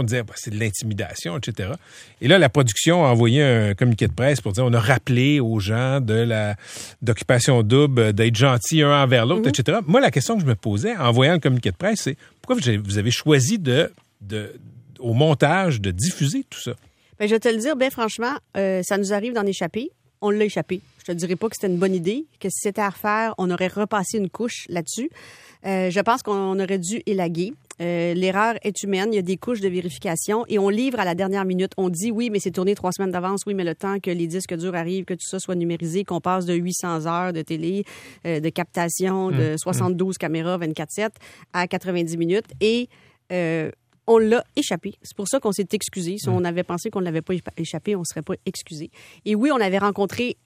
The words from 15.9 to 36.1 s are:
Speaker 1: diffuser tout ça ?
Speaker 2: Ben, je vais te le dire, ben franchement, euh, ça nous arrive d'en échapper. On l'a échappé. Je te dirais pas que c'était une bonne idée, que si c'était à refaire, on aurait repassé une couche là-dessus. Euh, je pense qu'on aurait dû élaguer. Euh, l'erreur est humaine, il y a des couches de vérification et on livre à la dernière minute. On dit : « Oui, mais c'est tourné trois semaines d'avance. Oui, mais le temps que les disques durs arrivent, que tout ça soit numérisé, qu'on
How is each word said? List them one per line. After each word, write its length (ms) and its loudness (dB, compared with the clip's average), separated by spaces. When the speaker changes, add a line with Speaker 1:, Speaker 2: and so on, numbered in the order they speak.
Speaker 1:
diffuser 580 -2
tout 120 -18
ça ? 120 -8
Speaker 2:
Ben, 100 0
je 60 4
vais 60 2
te 80 0
le 100 2
dire, 180 -2
ben 140 2
franchement, 440 -4
euh, 260 0
ça 160 -2
nous 140 0
arrive 220 -2
d'en 100 0
échapper. 460 -4
On 80 2
l'a 140 4
échappé. 360 -2
Je 120 -8
te 0 -
dirais 240 -2
pas 120 -4
que 100 -8
c'était 140 0
une 60 0
bonne 160 2
idée, 320 -2
que 100 -6
si 120 -6
c'était 220 -2
à 80 0
refaire, 480 -2
on 120 0
aurait 180 0
repassé 500 -2
une 120 -2
couche 380 -6
là-dessus. 420 -6
Euh, 240 -2
je 100 0
pense 220 2
qu'on 380 -2
aurait 180 -2
dû 280 -6
élaguer. 460 -2
Euh, 320 -2
l'erreur 500 0
est 200 -6
humaine, 300 -2
il 40 0
y 20 2
a 40 0
des 160 -2
couches 220 -6
de 80 -2
vérification 800 -4
et 100 0
on 100 4
livre 320 0
à 60 0
la 80 0
dernière 320 0
minute. 320 0
On 100 0
dit : « 240 -2
Oui, 180 -2
mais 80 -2
c'est 120 -2
tourné 240 0
trois 180 -2
semaines 180 -2
d'avance. 360 -2
Oui, 80 -4
mais 100 -2
le 100 -2
temps 260 -4
que 100 -4
les 160 -2
disques 280 -6
durs 200 -4
arrivent, 320 -4
que 80 -6
tout 120 -10
ça 120 -8
soit 160 -6
numérisé, 500 -2
qu'on 160 -4